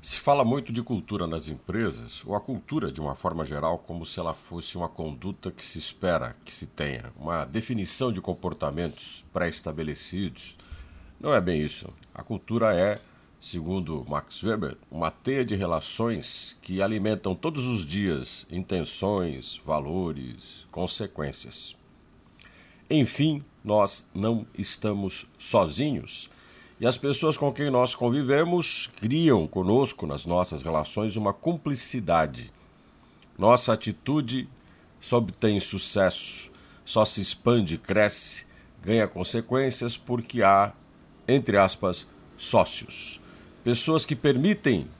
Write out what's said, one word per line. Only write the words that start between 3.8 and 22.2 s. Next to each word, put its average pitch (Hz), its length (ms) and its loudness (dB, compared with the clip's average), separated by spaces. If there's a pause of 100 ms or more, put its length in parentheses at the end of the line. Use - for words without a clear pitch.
se - 160 -10
ela 82 120 -4
fosse - 440 -10
uma 87 100 -4
conduta 85 640 -8
que - 140 -16
se - 120 -10
espera 76 560 -2 (120)
que - 80 -16
se - 120 -12
tenha, 65 520 -8
uma 80 260 -4
definição 110 680 -4
de 92 120 -2
comportamentos 82 1120 -6
pré-estabelecidos. 82 1200 -6 (640)
Não 151 140 0
é 113 80 4
bem 87 200 2
isso. - 280 -6 (260)
A - 80 -14
cultura 110 500 0
é, 98 240 2 (440)
segundo 80 680 -4
Max 73 340 -6
Weber, 98 360 -4 (120)
uma 80 220 -2
teia 135 320 -2
de 104 140 -2
relações 92 1040 -4
que 92 200 -2
alimentam 101 540 0
todos 147 300 -4
os 110 200 -2
dias 78 640 -2
intenções, 90 1160 -4
valores, 73 1080 -4
consequências. - 1040 -6 (1120)